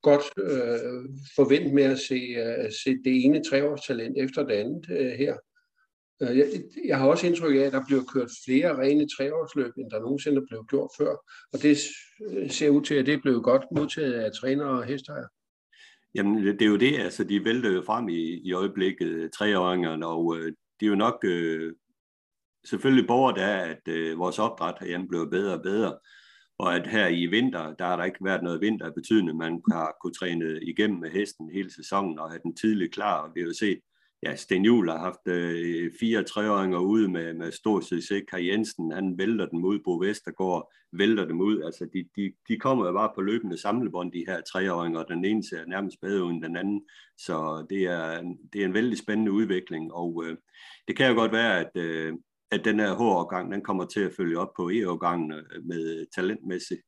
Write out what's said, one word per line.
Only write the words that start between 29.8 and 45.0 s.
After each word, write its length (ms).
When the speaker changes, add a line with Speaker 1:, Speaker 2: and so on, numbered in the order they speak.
Speaker 2:
kunnet 140
træne 460
igennem 380
med 100
hesten 400
hele 240
sæsonen 440
og 120
have 120
den 140
tidligt 380
klar, 280
og 120
vi 60
har 60
jo 60
set, 280
ja, 140
Sten 280
Juhl 260
har 80
haft, 300
øh, 720
fire 220
treåringer 560
ude 300
med, 260
med 180
stor 280
succes. 500
Kai 180
Jensen, 440
han 260
vælter 280
dem 180
ud, 200
Bo 120
Vestergaard 760
vælter 320
dem 160
ud. 220
Altså, 300
de, 240
de, 160
de 100
kommer 280
jo 60
bare 220
på 60
løbende 380
samlebånd, 540
de 160
her 120
treåringer, 600